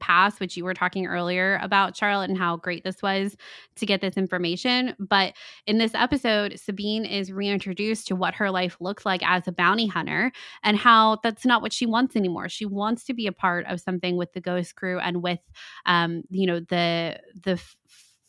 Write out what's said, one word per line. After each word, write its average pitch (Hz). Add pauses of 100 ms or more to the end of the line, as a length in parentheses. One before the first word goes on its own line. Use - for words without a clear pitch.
past, 190
which 185
you 175
were 185
talking 185
earlier 180
about, 196
Charlotte, 202
and 190
how 175
great 170
this 185
was 196 (400)
to 214
get 196
this 190
information. 190
But 196 (340)
in 220
this 226
episode, 226
Sabine 208
is 196
reintroduced 202
to 185
what 180
her 202
life 180
looks 190
like 185
as 180
a 180
bounty 196
hunter 175 (320)
and 214
how 220
that's 226
not 240
what 226
she -
wants 240
anymore. 180
She 208
wants 202
to 269
be 226
a 185
part 175
of 180
something 180
with 175
the 185
Ghost 180
crew 180
and 175
with, 175 (480)
um, 170
you 185
know, 170
the, 170 (200)
the 185
f-, - (520)